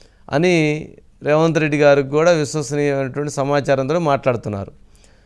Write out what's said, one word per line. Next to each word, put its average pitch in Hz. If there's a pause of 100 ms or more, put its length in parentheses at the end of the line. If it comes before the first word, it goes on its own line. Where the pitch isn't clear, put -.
(320)
అని 156 (340)
రేవంత్ 156
రెడ్డి 151
గారికి 143
కూడా 156
విశ్వసనీయమైనటువంటి 143
సమాచారంతో 139
మాట్లాడుతున్నారు. 120 (540)